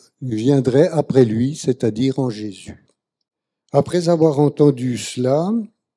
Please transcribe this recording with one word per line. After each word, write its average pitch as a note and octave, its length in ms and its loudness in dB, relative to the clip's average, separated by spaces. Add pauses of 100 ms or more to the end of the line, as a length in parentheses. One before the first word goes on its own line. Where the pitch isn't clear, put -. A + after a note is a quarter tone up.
(240)
viendrait C3 640 2
après C#3+ 380 2
lui, A#2 300 -2
c'est-à-dire B2+ 600 -2
en B2+ 140 -2
Jésus. » G#2 500 -14 (920)
Après D#3+ 360 0
avoir D#3+ 320 2
entendu C3+ 580 2
cela, C#3+ 540 -2 (460)